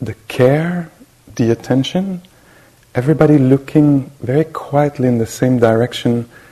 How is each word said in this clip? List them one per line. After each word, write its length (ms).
the 140
care, 640
the 160
attention, 720
everybody 440
looking 760
very 240
quietly 600
in 100
the 80
same 340
direction 680